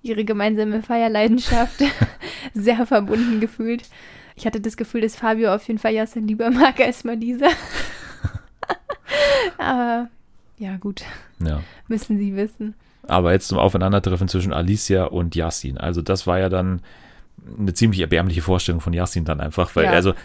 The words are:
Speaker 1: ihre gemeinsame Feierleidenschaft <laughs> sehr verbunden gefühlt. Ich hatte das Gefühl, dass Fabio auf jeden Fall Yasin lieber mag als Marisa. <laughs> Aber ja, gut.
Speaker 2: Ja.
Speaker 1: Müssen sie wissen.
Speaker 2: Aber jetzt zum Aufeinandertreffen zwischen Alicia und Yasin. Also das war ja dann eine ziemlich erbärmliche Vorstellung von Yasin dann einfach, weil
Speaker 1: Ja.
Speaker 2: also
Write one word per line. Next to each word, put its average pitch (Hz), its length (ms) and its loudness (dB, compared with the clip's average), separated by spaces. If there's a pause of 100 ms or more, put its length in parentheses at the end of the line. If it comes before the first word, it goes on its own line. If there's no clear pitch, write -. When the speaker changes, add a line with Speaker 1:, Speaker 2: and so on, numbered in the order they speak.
Speaker 1:
ihre 220 220 -2
gemeinsame 214 560 0
Feierleidenschaft 233 1000 2 (360)
<laughs> - 360 -14
sehr 226 320 2
verbunden 220 540 2
gefühlt. 226 420 -4 (520)
Ich - 120 -8
hatte 220 140 -2
das 214 180 -6
Gefühl, 233 240 -4
dass 220 140 -2
Fabio 220 380 2
auf 214 140 -6
jeden 220 100 -2
Fall 220 140 0
Yasin 220 340 -2
lieber 220 240 0
mag 262 300 4
als 240 240 0
Marisa. 240 440 0
<laughs> - 800 -6 (1300)
Aber 240 500 -2 (500)
ja, 190 180 -8
gut. 196 260 -10 (420)
Speaker 2:
Ja. 76 180 -2 (260)
Speaker 1:
Müssen 214 300 -2
sie 202 180 -2
wissen. 214 380 -6 (320)
Speaker 2:
Aber 87 260 2
jetzt 95 160 2
zum 95 100 0
Aufeinandertreffen 92 680 2
zwischen 92 240 0
Alicia 92 520 0
und 85 320 -2
Yasin. 80 420 -4
Also 85 240 -2
das 95 240 -2
war 90 120 2
ja 95 100 2
dann 92 320 0 (760)
eine 98 160 0
ziemlich 104 260 4
erbärmliche 82 420 2
Vorstellung 87 380 0
von 85 120 -4
Yasin 87 320 -2
dann 76 160 -4
einfach, 78 360 -2
weil 82 80 4
Speaker 1:
Ja. - 80 2
Speaker 2:
also 90 220 4 (100)